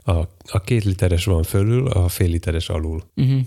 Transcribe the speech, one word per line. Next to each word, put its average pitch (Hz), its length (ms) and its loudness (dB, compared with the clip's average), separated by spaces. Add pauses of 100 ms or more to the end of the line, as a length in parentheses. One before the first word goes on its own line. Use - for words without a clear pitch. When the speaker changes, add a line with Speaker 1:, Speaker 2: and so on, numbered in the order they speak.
Speaker 1:
A, 98 80 0 (400)
a - 120 0
két 113 200 0
literes 90 400 2
van 87 180 2
fölül, 113 460 0
a 90 200 2
fél 92 200 0
literes 82 400 -2
alul. 80 340 -4 (120)
Speaker 2:
Mhm. 135 320 2